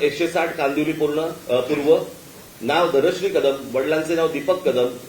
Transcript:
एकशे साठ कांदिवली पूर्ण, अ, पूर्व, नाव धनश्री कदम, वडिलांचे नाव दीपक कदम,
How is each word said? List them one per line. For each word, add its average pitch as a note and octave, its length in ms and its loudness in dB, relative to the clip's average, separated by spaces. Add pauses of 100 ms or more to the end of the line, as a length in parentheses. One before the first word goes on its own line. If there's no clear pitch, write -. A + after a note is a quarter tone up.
एकशे D3 260 2
साठ E3 300 -2
कांदिवली D3 340 0
पूर्ण, D3+ 280 0 (300)
अ, B2 100 4
पूर्व, C#3+ 380 2 (640)
नाव D3+ 300 2
धनश्री F3 380 2
कदम, C#3 480 0
वडिलांचे D#3 380 0
नाव E3 120 2
दीपक C#3+ 420 -2
कदम, B2 180 2 (200)